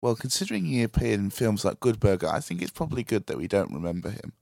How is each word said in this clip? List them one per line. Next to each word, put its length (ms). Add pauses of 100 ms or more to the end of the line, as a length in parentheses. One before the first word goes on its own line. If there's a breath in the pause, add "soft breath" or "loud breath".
Well, 140
considering 500
he 160
appeared 380
in 100
films 360
like 160
Good 180
Burger, 300
I 100
think 220
it's 100
probably 320
good 240
that 100
we 100
don't 260
remember 360
him. 320